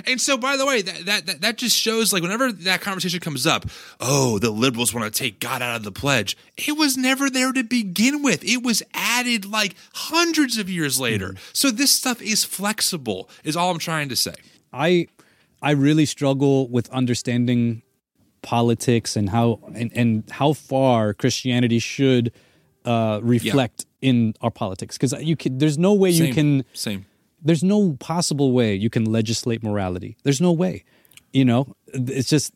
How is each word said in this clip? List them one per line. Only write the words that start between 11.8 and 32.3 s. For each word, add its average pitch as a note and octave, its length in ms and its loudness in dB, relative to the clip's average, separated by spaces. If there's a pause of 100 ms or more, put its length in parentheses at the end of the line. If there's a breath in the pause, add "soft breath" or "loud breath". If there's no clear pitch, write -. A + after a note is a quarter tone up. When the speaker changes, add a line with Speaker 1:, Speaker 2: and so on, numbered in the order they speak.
Speaker 1:
stuff - 300 -2
is G#3+ 220 -2
flexible, C#3 840 -4 (160 loud breath)
is D#3 120 -4
all F3 140 0
I'm E3+ 80 -4
trying D#3 300 -4
to A#2 80 -6
say. - 180 -2 (380 soft breath)
Speaker 2:
I, E3 360 2 (520 soft breath)
I D3 120 2
really D3 340 4
struggle C3+ 600 2
with A#2+ 220 -2
understanding A#2+ 920 0 (600)
politics A#2 720 0
and G2+ 140 0
how, A#2 300 2 (140)
and, A#2 200 -6
and A2+ 360 2
how C#3+ 220 2
far B2 640 2
Christianity B2 640 0
should, B2 540 2 (520 soft breath)
uh, A2+ 380 0
Speaker 1:
Yeah. A#2 60 0
Speaker 2:
reflect A#2+ 580 0 (160)
in A#2 400 2
our A#2 80 0
politics. - 480 -8
'Cause C3 240 0
you D#3 140 0
can, C3 220 -4
there's D3 200 2
no F#3+ 160 4
way F#3+ 160 4
you E3 160 4
Speaker 1:
Same. C3 80 0
Speaker 2:
can D3 300 4 (100)
Speaker 1:
Same. G2 320 -8 (360)
Speaker 2:
there's D#3 220 2
no G3 360 2
possible D3+ 520 0
way A#2 220 2
you G#2 160 0
can A2+ 160 0
legislate A2+ 560 -2
morality. G2+ 600 -4
There's C#3 160 2
no F3 120 4
way. F3 320 -2 (480 soft breath)
You C3 140 4
know, B2+ 280 2 (200)
it's C3 340 -4
just, - 280 0